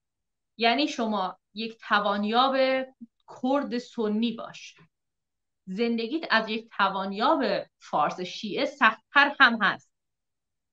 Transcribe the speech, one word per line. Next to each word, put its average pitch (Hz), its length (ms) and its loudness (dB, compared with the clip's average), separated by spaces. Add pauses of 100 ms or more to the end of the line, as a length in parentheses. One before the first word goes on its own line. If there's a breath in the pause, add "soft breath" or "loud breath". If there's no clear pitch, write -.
(560)
یعنی 247 320 2
شما 208 500 -4 (160)
یک 220 240 -8 (100)
توانیاب 208 680 2 (840)
کرد 254 360 0
سنی 226 540 -2
باش، - 440 -16 (920)
زندگیت 233 640 -2
از 220 180 2
یک 220 280 -6
توانیاب 202 680 0 (340)
فارس 160 420 -2
شیعه 202 440 -6
سخت‌تر 277 760 2
هم 233 220 6
هست، - 280 0 (840)